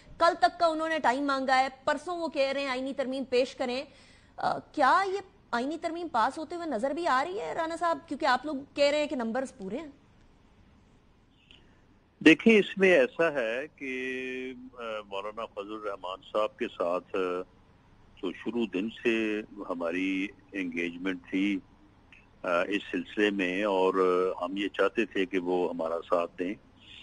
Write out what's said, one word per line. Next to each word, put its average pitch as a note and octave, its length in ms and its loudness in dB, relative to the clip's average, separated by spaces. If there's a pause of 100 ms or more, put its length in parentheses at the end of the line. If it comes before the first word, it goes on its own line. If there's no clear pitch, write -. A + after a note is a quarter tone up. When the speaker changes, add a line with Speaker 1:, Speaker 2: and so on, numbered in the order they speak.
(200)
Speaker 1:
कल E4+ 140 6
तक F4 240 2
का E4+ 100 4
उन्होंने D#4+ 320 0
time C4 260 2
मांगा C4+ 300 2
है, C4 140 4 (180)
परसों D4+ 300 -2
वो E4 100 -2
कह C4+ 240 0
रहे C#4 120 -2
हैं C#4 80 -2
आईनी C4 220 -4
तरमीम C4 300 -4
पेश B3+ 300 2
करें। C4 340 -4 (520)
अ, - 200 0 (160)
क्या D4+ 280 6
ये G4 180 -2 (320)
आईनी C4 240 -2
तरमीम E4+ 300 -6
पास B3+ 300 0
होते D#4+ 180 -8
हुए E4+ 100 -6
नजर C4+ 280 -2
भी E4+ 120 -2
आ C4+ 160 4
रही F4+ 160 -4
है A4+ 160 -6
राना E4 220 -4
साहब, E4 320 0
क्योंकि D4+ 180 -4
आप B3+ 200 2
लोग C#4+ 180 -6
कह C#4+ 260 2
रहे D4 100 2
हैं D4 100 0
कि D4+ 60 -4
नंबर्स B3 360 -2
पूरे G3 260 -8
हैं? D4+ 160 -10 (2250)
Speaker 2:
देखिए, G#3 360 8
इसमें F#3+ 300 2
ऐसा D3 520 4
है A#2+ 260 -2
कि, C#3 240 -10 (880)
अ, A2 220 -8 (120)
मौलाना G#2 320 -8
फजल G#2 440 -8
रहमान F#2+ 340 -8
साहब G#2+ 260 0 (100)
के A2+ 80 -4
साथ, F2+ 340 -2
अ, F2+ 400 -4 (800)
तो A#2 100 -4
शुरू A#2 340 -4
दिन G2+ 240 -4
से A2 500 0
हमारी F#2+ 920 -4 (260)
engagement F2 640 -4
थी, F#2+ 420 -2 (840)
अ, F2+ 240 2
इस G2 140 -2
सिलसिले G2+ 480 0
में, F#2+ 340 -2
और, F#2+ 340 2
अ, F2+ 440 2
हम F#2 140 -6
ये G2+ 100 -2
चाहते G2 380 0
थे F#2+ 200 -2
कि F#2 120 -2
वो F2+ 300 0
हमारा E2 300 -4
साथ E2+ 300 0
दें। F2+ 280 -6 (480)